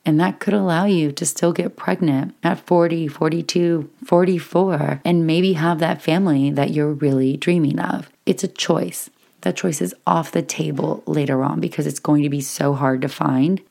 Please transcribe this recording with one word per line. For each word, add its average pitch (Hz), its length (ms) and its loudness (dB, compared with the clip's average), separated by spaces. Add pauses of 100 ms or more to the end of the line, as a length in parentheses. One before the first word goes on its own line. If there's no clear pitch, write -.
and 156 160 2
that 185 200 -2
could 202 140 0
allow 185 300 0
you 165 280 2
to 165 140 -6
still 170 260 0
get 175 240 -4
pregnant 170 680 -2
at 180 240 -2
forty, 170 420 2
forty-two, 165 800 -2 (160)
forty-four, 170 1000 2
and 170 220 2
maybe 175 280 2
have 165 240 0
that 156 240 -2
family 156 480 2
that 139 200 0
you're 151 220 0
really 135 440 2
dreaming 156 420 2
of. - 320 -4 (160)
It's 190 180 0
a 185 40 -4
choice. - 640 -2 (300)
That 180 160 -2
choice 170 240 -2
is 180 120 -2 (140)
off 180 240 0
the 165 120 0
table 156 600 -4
later 139 380 0
on 139 160 -2
because 160 260 -4
it's 147 140 -4
going 147 240 2
to 143 60 0
be 143 120 -2
so 143 340 -2
hard 131 280 0
to 139 60 -2
find 139 520 0 (100)